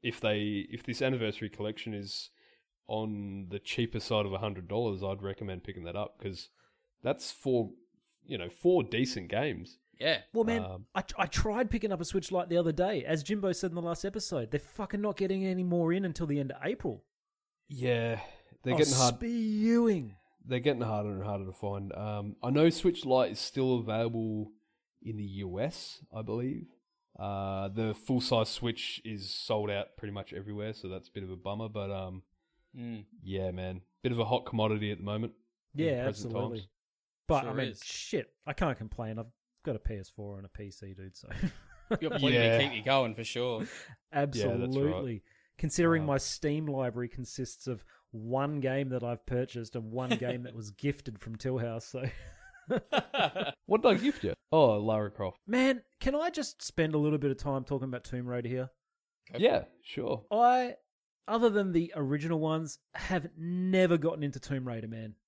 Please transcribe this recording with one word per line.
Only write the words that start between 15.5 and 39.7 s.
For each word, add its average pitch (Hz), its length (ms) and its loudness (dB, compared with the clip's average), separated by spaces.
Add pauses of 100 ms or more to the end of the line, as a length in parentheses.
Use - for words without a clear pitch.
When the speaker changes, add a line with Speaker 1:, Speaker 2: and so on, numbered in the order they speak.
Speaker 3:
more 175 300 4
in 196 120 2
until 165 220 -2
the 143 120 2
end 135 120 0
of - 120 -8
April. 156 400 -4 (680)
Speaker 1:
Yeah, 120 500 0 (440)
they're 127 120 2
Speaker 3:
I - 20 2
Speaker 1:
getting 147 140 6
Speaker 3:
was 131 60 4
Speaker 1:
hard. 123 180 6
Speaker 3:
spewing. 220 1000 4 (300)
Speaker 1:
They're 127 140 0
getting 127 220 4
harder 104 320 0
and 95 100 -4
harder 101 220 -4
to 92 80 -10
find. 101 400 -4
Um, 104 500 -4
I 120 80 0
know 151 180 8
Switch 170 360 2
Lite 127 260 4
is 104 80 -8
still 131 400 2
available 110 720 -2 (500)
in 110 160 -8
the 104 60 -4
U 98 360 -6
S, - 440 -6 (100)
I 110 80 -8
believe. 120 460 -4 (500)
Uh, 98 520 -4
the 110 260 -2
full-size 123 540 2
Switch - 560 -4
is 101 280 -8
sold 104 380 0
out 101 260 -4
pretty 104 160 -8
much 98 200 -10
everywhere, 104 400 -6
so 95 160 -10
that's 92 180 -10
a - 40 -20
bit 101 120 -8
of 92 80 -8
a 92 60 -8
bummer. 104 320 -6
But, 104 200 -4
um, 95 340 -6 (520)
Speaker 2:
Mm. 117 300 -10 (180)
Speaker 1:
yeah, 95 280 -2
man, 92 300 -6 (220)
bit 127 80 2
of 117 80 -2
a 113 60 4
hot 117 200 0
commodity 107 460 0
at 98 60 -6
the 95 80 -10
moment 107 280 -4 (400)
in 151 120 -2
Speaker 3:
Yeah, 127 180 0
Speaker 1:
present 113 320 -4
Speaker 3:
absolutely. 120 240 -4
Speaker 1:
times. 95 100 -14 (580)
Speaker 3:
But, 147 160 4
Speaker 2:
Sure 135 60 -6
Speaker 3:
I 135 40 -6
mean, 135 160 -2
Speaker 2:
is. - 160 -14
Speaker 3:
shit, - 480 -6 (120)
I 147 60 -8
can't 139 260 0
complain. 110 400 -8
I've 113 140 -10 (320)
got 131 140 -2